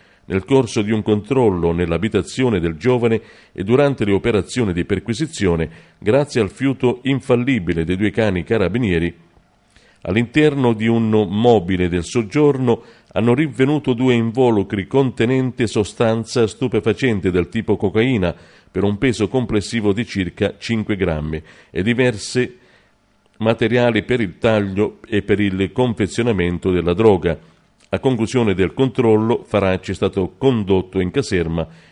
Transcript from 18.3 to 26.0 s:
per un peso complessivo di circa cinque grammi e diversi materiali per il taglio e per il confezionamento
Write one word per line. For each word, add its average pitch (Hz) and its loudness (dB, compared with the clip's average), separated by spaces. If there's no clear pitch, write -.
per 95 -2
un 101 0
peso 110 0
complessivo 110 -2
di 113 -4
circa 95 -4
cinque 110 -4
grammi 78 -4
e 90 -4
diversi 120 -2
materiali 117 2
per 123 -2
il 90 -6
taglio 104 0
e 104 -2
per 101 0
il 95 0
confezionamento 101 0